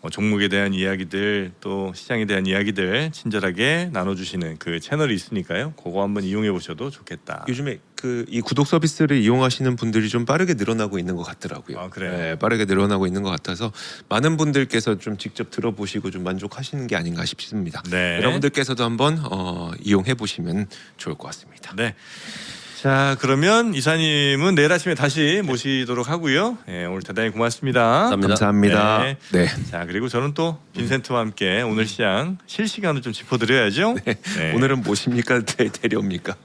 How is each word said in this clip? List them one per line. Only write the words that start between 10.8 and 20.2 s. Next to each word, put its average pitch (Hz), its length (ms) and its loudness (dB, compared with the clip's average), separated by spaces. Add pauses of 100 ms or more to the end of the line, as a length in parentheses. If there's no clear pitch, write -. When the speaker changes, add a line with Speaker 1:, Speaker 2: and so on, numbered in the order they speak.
Speaker 2:
있는 90 160 -2
것 85 80 -6
같더라고요. - 560 -10
Speaker 1:
아, 92 80 -10
그래요? 90 280 -6
Speaker 2:
네, 82 220 -4
빠르게 110 260 2
늘어나고 95 440 4
있는 98 160 -2
것 98 60 -2
같아서 92 420 -6 (360)
많은 147 280 2
분들께서 131 600 2
좀 104 200 -6
직접 - 320 -8
들어보시고 104 600 -4
좀 90 100 -8
만족하시는 131 640 -6
게 110 80 -4
아닌가 85 300 -2
싶습니다. 95 680 -6
Speaker 1:
네. 90 280 0
Speaker 2:
여러분들께서도 131 680 0
한번, 135 400 0
어, 90 480 -6 (100)
이용해 101 320 2
보시면 95 520 -4 (300)